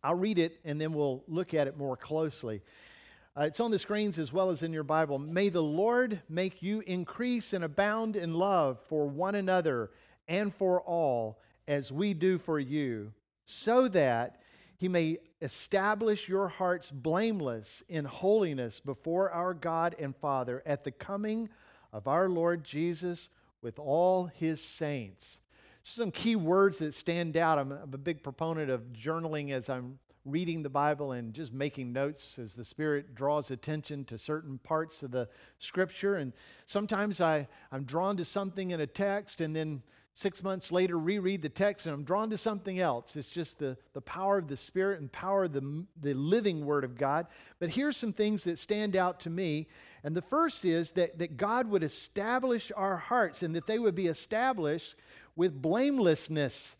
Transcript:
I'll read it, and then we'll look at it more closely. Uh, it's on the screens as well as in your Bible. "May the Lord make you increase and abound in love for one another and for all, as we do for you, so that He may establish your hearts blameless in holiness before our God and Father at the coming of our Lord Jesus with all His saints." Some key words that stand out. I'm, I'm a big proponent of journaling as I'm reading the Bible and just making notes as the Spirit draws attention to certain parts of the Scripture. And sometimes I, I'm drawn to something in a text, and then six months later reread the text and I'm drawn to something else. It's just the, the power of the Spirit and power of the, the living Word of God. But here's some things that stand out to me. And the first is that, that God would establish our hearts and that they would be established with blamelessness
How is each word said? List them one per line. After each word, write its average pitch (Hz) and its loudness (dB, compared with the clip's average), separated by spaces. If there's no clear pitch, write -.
I'll 156 2
read 185 2
it, 165 2
and 151 -2
then 160 0
we'll 139 0
look 170 -2
at 147 4
it 135 -8
more 139 -2
closely. 135 -4
Uh, 147 2
it's 151 -2
on 233 2
the 214 2
screens 208 0
as 139 -4
well 185 2
as 165 -2
in 165 -4
your 156 -4
Bible. 147 2
"May 170 2
the 175 2
Lord 208 2
make 180 -2
you 208 -2
increase 208 -2
and 180 0
abound 208 0
in 170 -2
love 165 2
for 151 0
one 175 -2
another 175 2
and 196 0
for 180 4
all, 131 0
as 143 0
we 190 0
do 180 4
for 156 0
you, 127 -2
so 247 4
that 127 2
He 185 0
may 165 2
establish 208 0
your 190 2
hearts 180 0
blameless 156 -2
in 156 -4
holiness 151 2
before 170 0
our 175 -2
God 165 0
and 139 -4
Father 131 -2
at 143 0
the 135 -6
coming 214 -4
of 104 -6
our 170 4
Lord 170 2
Jesus 170 -4
with 117 -8
all 175 4
His 160 -2
saints." 131 -8
Some 226 -6
key 226 2
words 190 6
that 151 -4
stand 170 0
out. 160 6
I'm, 135 -2
I'm 139 -10
a 139 -8
big 156 -4
proponent 156 -2
of 120 -4
journaling 151 -4
as 131 -4
I'm 127 -6
reading 165 0
the 147 -4
Bible 143 2
and 117 -6
just 135 -10
making 135 -4
notes 143 -4
as 113 -12
the 120 -12
Spirit 147 -2
draws 143 0
attention 147 -6
to 117 -10
certain 151 -6
parts 160 -2
of 135 -8
the 123 -2
Scripture. 196 0
And 139 -4
sometimes 202 0
I, 156 4
I'm 135 -6
drawn 180 0
to 175 -2
something 190 -4
in 165 -2
a 147 -2
text, 202 -4
and 156 -2
then 156 -4
six - -4
months 190 -4
later 175 4
reread 190 0
the 151 -4
text 196 0
and 156 -2
I'm 143 -6
drawn 202 0
to 214 -4
something 196 -2
else. 147 0
It's 143 -8
just - -6
the, 131 -4
the 139 -8
power 196 2
of 165 -2
the 139 -6
Spirit 190 0
and 139 -10
power 190 0
of 160 -4
the, 143 -4
the 143 0
living 165 2
Word 143 2
of 123 -8
God. 143 0
But 175 0
here's 269 0
some 226 -4
things 214 0
that 170 -2
stand 208 0
out 180 2
to 170 -6
me. 165 -2
And 147 -4
the 175 0
first 302 0
is 165 2
that, 170 0
that 165 -4
God 226 0
would 190 2
establish 233 -2
our 196 0
hearts 214 0
and 160 -2
that 165 -4
they 220 0
would 214 2
be 185 0
established 175 0
with 160 2
blamelessness 165 2